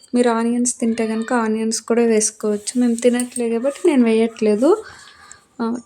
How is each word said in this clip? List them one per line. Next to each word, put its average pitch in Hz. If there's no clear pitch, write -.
మీరు 240
ఆనియన్స్ 233
తింటే 226
కనుక 226
ఆనియన్స్ 220
కూడా 233
వేసుకోవచ్చు. 214
మేము 233
తినట్లే 240
కాబట్టి 254
నేను 269
వేయట్లేదు. 226
ఆ, 233